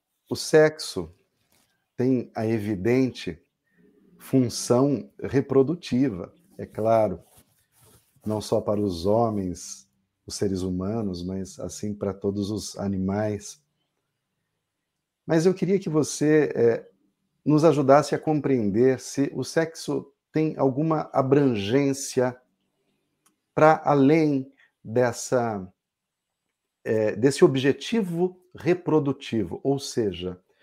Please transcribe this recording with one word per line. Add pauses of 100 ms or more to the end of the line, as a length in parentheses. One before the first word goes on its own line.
(300)
o
sexo (840)
tem
a
evidente (800)
função
reprodutiva, (240)
é
claro, (1000)
não
só
para
os
homens, (400)
os
seres
humanos,
mas
assim
para
todos
os
animais. (1600)
Mas
eu
queria
que
você,
eh, (560)
nos
ajudasse
a
compreender
se
o
sexo (200)
tem
alguma
abrangência (1160)
pra
além (300)
dessa, (1200)
eh,
desse
objetivo (140)
reprodutivo,
ou
seja, (220)